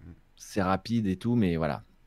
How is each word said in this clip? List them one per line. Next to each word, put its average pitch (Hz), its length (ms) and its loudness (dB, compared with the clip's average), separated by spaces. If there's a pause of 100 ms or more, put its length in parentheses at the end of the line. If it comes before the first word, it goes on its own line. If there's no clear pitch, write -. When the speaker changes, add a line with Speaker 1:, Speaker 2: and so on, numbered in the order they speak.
Speaker 1:
Mm. 85 60 -16 (240)
Speaker 2:
C'est - 260 -4
rapide 98 440 0
et 92 120 0
tout, 120 180 0
mais 90 200 4
voilà. 73 280 -2 (220)